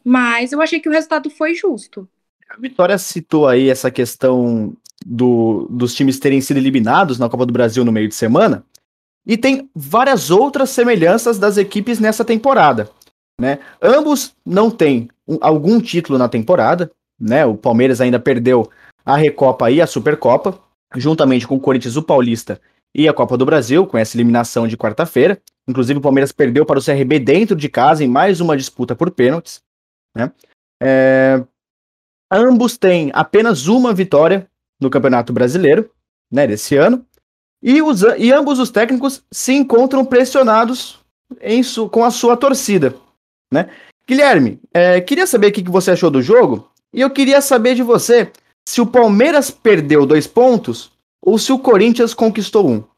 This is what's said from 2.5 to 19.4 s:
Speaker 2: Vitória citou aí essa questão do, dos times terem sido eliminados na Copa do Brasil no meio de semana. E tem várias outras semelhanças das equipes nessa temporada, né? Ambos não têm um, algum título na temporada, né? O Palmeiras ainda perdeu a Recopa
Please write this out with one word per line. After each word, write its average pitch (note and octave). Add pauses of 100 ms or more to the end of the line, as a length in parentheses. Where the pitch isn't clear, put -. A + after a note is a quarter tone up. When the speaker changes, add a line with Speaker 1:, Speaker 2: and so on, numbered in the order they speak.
Speaker 2:
Vitória G3+
citou D#3+
aí C3
essa C3
questão B2 (300)
do, A#2
dos A#2+
times C3+
terem C#3
sido C#3
eliminados C3
na A#2+
Copa B2+
do B2
Brasil A#2+
no A#2
meio G#2+
de -
semana. B2 (600)
E A3+
tem C4+
várias F#3+
outras C4
semelhanças A3+
das G3+
equipes G#3
nessa A3
temporada, E3+ (500)
né? C3+ (220)
Ambos D4 (100)
não G3
têm C#3+ (160)
um, D#3
algum D#3+
título D#3+
na B2
temporada, A#2+ (280)
né? B2+
O A2+
Palmeiras B2
ainda B2
perdeu A#2+ (360)
a C3+
Recopa C#3